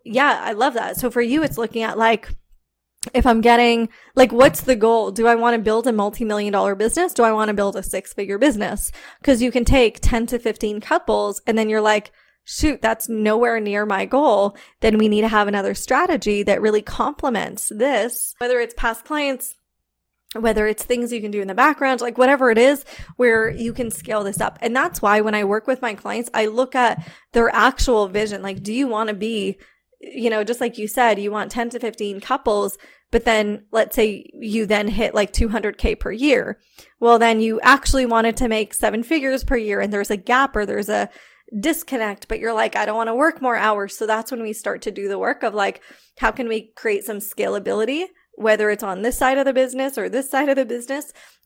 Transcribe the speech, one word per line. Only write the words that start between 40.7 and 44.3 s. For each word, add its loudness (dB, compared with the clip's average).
a -2
disconnect, -4
but -6
you're -4
like, -2
"I -2
don't -4
wanna -2
work 0
more 0
hours." -2
So -6
that's -2